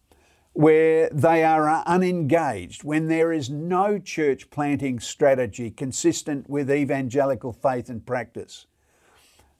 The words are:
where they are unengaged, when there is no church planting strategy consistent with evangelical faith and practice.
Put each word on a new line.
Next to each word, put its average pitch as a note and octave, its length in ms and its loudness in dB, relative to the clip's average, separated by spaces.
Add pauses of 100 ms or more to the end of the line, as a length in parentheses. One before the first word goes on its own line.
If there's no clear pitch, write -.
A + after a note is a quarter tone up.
(540)
where D#3+ 560 4
they D#3+ 340 4
are D#3 420 2
unengaged, E3 960 0
when D3+ 240 -2
there E3 260 2
is D3 160 -4
no F3+ 520 -2
church D3 500 -4
planting C#3 480 -4
strategy B2 720 0
consistent C#3 800 -4
with C#3+ 180 -2
evangelical C#3 840 -2
faith B2+ 360 -4
and A#2 160 -12
practice. A#2 600 -10 (920)